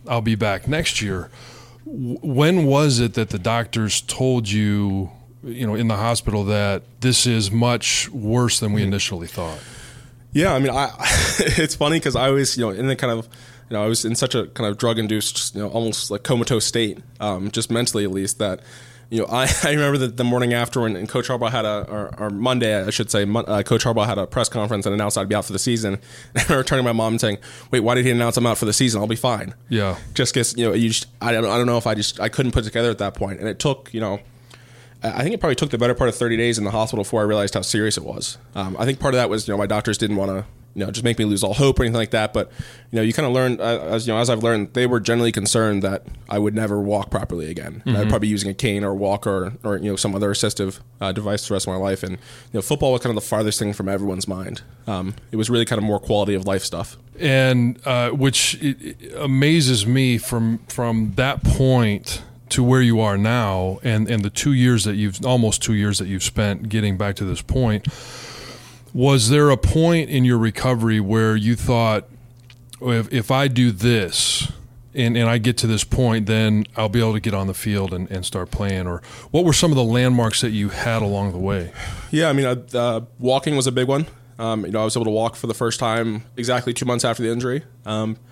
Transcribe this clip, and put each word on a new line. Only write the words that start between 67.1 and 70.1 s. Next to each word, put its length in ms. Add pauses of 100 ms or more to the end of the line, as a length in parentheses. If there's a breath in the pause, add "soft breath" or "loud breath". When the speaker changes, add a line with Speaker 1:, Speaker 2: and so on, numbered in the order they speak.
Speaker 1:
to 80
this 180
point. 440 (1080 loud breath)
Was 360
there 220
a 60
point 540